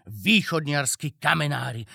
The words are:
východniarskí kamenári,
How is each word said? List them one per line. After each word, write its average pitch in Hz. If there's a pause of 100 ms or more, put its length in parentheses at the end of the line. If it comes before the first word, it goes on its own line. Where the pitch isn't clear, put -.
východniarskí 147
kamenári, 127